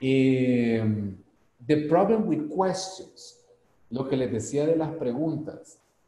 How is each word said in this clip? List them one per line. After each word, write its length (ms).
Um, 1160
the 220
problem 380
with 240
questions, 880
lo 180
que 80
les 160
decía 340
de 100
las 180
preguntas, 840